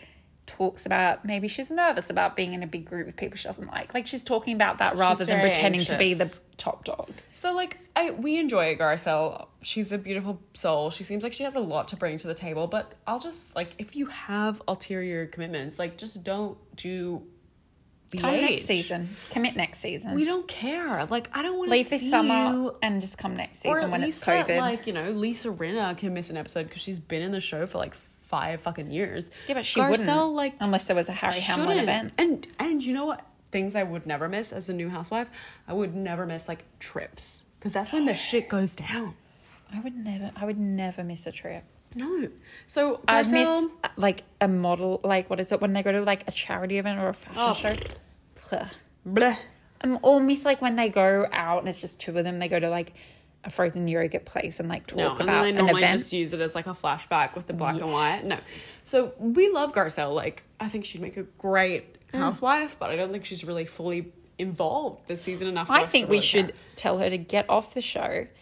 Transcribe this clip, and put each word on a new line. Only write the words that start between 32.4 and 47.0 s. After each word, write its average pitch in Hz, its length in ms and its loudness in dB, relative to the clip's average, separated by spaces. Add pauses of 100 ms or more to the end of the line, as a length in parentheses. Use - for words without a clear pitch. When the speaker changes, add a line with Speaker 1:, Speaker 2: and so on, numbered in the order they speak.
Speaker 2:
and 302 220 0
you 254 120 -2
know 277 120 -2
what? 302 200 -4 (260)
Things 196 240 0
I 202 80 2
would 170 240 -6
never 151 220 -2
miss 214 240 -4
as 190 160 -8
a 185 40 -2
new 175 160 -4
housewife, 202 380 -4 (400)
I 170 60 -6
would 190 220 -2
never 185 300 -4
miss, 165 220 -6
like, 165 160 -8 (160)
trips. - 640 -10 (160)
'Cause 208 140 -4
that's 196 180 -2
when 302 140 2
the 214 100 4
shit 233 320 0
goes 196 260 0
down. 208 420 -8 (580)
Speaker 1:
I 214 80 -6
would 247 160 -8
never, 202 400 -6
I 202 80 -6
would 208 140 -2
never 190 440 -2
miss 170 240 -8
a 165 60 -8
trip. 170 320 -12 (280)
Speaker 2:
No. 277 360 -4 (380)
So, 285 380 2
Speaker 1:
I'd 226 240 6
miss, 247 200 6
Speaker 2:
Garcelle 330 200 2 (140)
Speaker 1:
uh, - 140 0
like, 196 260 2 (160)
a 202 80 6
model, 180 560 2
like, 190 260 2
what 185 120 -2
is 185 100 -2
it, 202 80 2
when 196 140 2
they 196 100 0
go 196 80 2
to, 202 100 2
like, 202 240 0
a 180 60 -8
charity 190 460 -2
event 196 240 -2